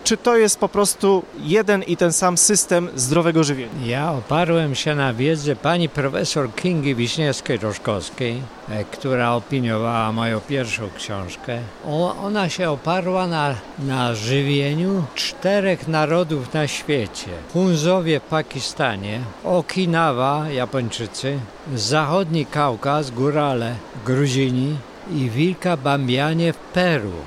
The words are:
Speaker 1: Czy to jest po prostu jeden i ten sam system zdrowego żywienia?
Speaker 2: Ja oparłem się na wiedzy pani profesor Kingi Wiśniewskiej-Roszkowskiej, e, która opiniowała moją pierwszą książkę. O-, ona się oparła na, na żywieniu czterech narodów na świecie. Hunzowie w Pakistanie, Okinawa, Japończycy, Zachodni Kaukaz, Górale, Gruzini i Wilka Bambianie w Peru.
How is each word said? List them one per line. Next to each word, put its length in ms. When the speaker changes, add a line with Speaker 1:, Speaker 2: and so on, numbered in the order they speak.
Speaker 1:
Czy 140
to 200
jest 220
po 100
prostu 540
jeden 440
i 140
ten 160
sam 240
system 580
zdrowego 480
żywienia? 260
Speaker 2:
Ja 260
oparłem 640
się 200
na 180
wiedzy 420
pani 340
profesor 680
Kingi 400
Wiśniewskiej-Roszkowskiej, 1500
e, 140
która 500
opiniowała 800
moją 280
pierwszą 440
książkę. 640
O-, 380
ona 260
się 200
oparła 580
na, 280
na 360
żywieniu 880
czterech 720
narodów 680
na 140
świecie. 600
Hunzowie 680
w 40
Pakistanie, 960
Okinawa, 1080
Japończycy, 880
Zachodni 680
Kaukaz, 680
Górale, 640
Gruzini 680
i 180
Wilka 480
Bambianie 760
w 40
Peru. 540